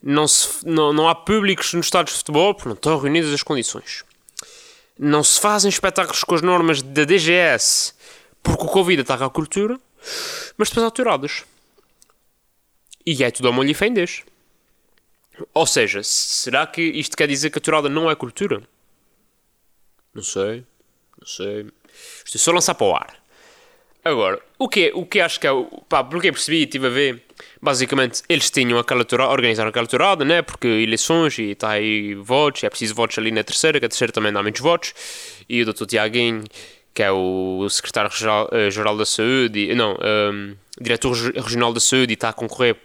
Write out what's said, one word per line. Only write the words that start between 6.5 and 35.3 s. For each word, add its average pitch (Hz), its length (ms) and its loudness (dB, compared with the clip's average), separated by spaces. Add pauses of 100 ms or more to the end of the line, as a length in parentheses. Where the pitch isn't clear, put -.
da 139 220 0
D 170 140 6
G 160 140 2
S 165 600 2 (500)
porque - 220 0
o - 40 -4
covid 175 340 2
ataca 127 240 -2
a 127 40 -2
cultura, 208 480 -4 (800)
mas 208 120 0
depois 226 180 0
há 226 40 0
touradas. 190 540 -2 (1600)
E 135 200 0
é 120 60 2
tudo 127 180 0
ao 120 60 2
molho 135 160 2
e 139 40 2
fé 202 120 0
em 247 80 0
Deus. 180 280 -2 (1300)
Ou 156 140 4
seja, 101 340 2
s-, - 420 -4
será 135 240 0
que - 140 -10
isto 156 360 -4
quer 151 100 2
dizer 143 240 -2
que - 80 -6
a - 20 -4
tourada 151 280 0
não 160 220 0
é 156 40 2
cultura? 127 480 -6 (1500)
Não 104 80 -14
sei, 107 420 -4 (540)
não - 80 -20
sei. 104 400 -8 (580)
Isto - 120 -10
é - 20 -6
só - 140 4
lançar 175 220 2
para 110 120 2
o 90 80 4
ar. - 300 -6 (800)
Agora, 104 340 0 (200)
o 262 100 -2
que 175 220 2
é, - 40 -10
o 175 120 -6
que 208 120 -2
acho 170 220 0
que - 60 -2
é 143 40 4
o, 131 140 0 (240)
pá, 139 160 2
pelo 151 160 -6
que 180 80 2
eu - 60 0
percebi 156 240 -2
e 160 60 4
estive 131 240 -2
a - 20 2
ver, 127 340 0 (340)
basicamente, 131 720 0
eles 156 220 2
tinham 120 280 2
aquela 120 240 0
tourada, 127 300 2
organizaram 113 380 2
aquela 120 160 -2
tourada, 151 400 2
né? 160 160 4
Porque - 260 -4
eleições 113 680 2
e 104 160 -4
tá 110 160 -4
aí 107 440 -2
votos, 127 500 0
é 107 40 2
preciso 107 260 -6
votos 113 220 -2
ali 110 140 -2
na 110 120 -2
terceira, 151 380 0
que 120 60 -2
a - 20 0
terceira 117 240 -2
também 107 180 0
dá 101 120 -2
muitos 107 180 -4
votos. 160 320 0 (560)